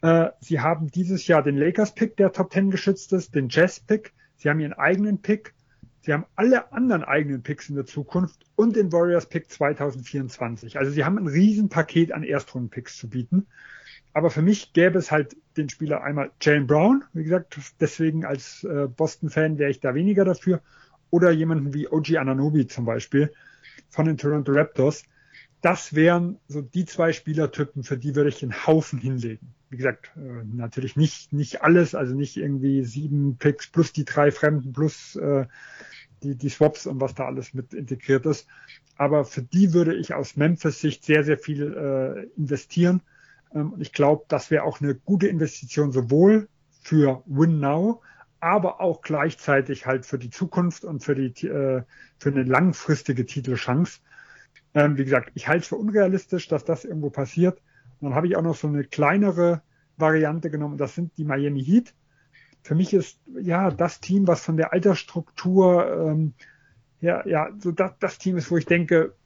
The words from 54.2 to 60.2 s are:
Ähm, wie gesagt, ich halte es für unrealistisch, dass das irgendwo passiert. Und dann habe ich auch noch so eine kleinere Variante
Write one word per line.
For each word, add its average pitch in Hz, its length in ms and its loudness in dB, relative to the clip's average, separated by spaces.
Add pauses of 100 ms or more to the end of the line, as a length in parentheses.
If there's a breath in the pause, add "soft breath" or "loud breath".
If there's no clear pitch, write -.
Ähm, 147 240 4
wie 139 60 0
gesagt, 131 300 0
ich - 120 -12
halte 160 160 2
es - 60 -12
für - 80 -6
unrealistisch, 190 720 0
dass 151 160 -2
das 160 200 -4
irgendwo 156 260 -6
passiert. 170 520 -2 (380 soft breath)
Und 143 80 -6
dann 127 80 -4
habe 165 100 0
ich 185 100 0
auch 170 60 0
noch 165 140 -2
so - 100 -6
eine 147 160 -2
kleinere 170 800 2 (340)
Variante 156 540 2